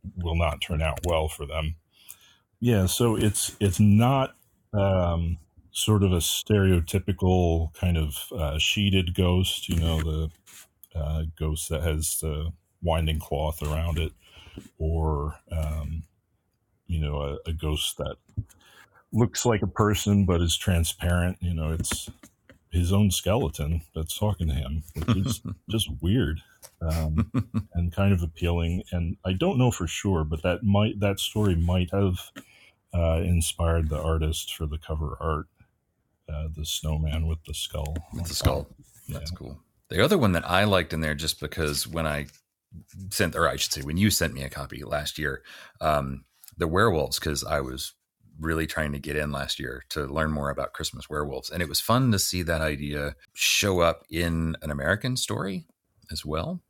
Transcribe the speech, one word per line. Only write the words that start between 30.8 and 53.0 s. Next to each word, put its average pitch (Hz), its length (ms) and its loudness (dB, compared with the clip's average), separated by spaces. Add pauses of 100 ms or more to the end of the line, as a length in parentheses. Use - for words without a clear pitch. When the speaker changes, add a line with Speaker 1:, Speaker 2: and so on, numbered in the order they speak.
Speaker 1:
that 98 220 0
story 104 340 2
might 87 380 2
have, 98 400 0 (600)
uh, 85 300 2
inspired 82 680 2
the 73 120 -2
artist 80 540 -2
for 80 120 -6
the 73 120 -6
cover 76 420 -6
art, 78 260 -2 (840)
uh, 80 240 -6
the 78 120 -8
snowman 78 640 -2
with 80 160 -2
the 76 100 -10
skull. 73 420 -6 (160)
Speaker 2:
With 87 140 -6
the 80 80 -8
skull. 69 320 0 (400)
Speaker 1:
Yeah. - 120 -8
Speaker 2:
That's 78 120 -10
cool. 69 300 -12 (300)
The 92 140 4
other 185 140 4
one 107 140 6
that 82 160 0
I 92 160 6
liked 92 280 4
in 80 80 -2
there, 78 140 0
just 78 240 -4
because 73 480 -4
when 82 200 -4
I 73 200 -4 (840)
sent, 80 260 0
or 80 120 4
I 67 80 -2
should - 160 -2
say, 73 100 -8
when 73 140 -4
you 101 140 6
sent 76 240 0
me 67 80 -8
a 67 80 -6
copy 69 320 -10
last 73 360 -6
year, 71 260 -4 (360)
um, 71 440 0 (320)
the 87 100 0
werewolves, 82 540 2
'cause 71 240 -4
I 76 160 -2
was 65 320 -8 (480)
really 80 260 -2
trying 78 240 -4
to 71 80 -6
get 71 160 -8
in 76 160 -2
last 69 300 -6
year 64 300 -10
to 73 160 -6
learn 78 260 -2
more 71 180 -2
about 69 220 -6
Christmas - 360 -10
werewolves. 73 420 -6
And 85 120 -4
it 78 60 -2
was 71 120 -2
fun 123 300 2
to 98 80 4
see 90 240 -2
that 80 180 0
idea 73 540 -4 (180)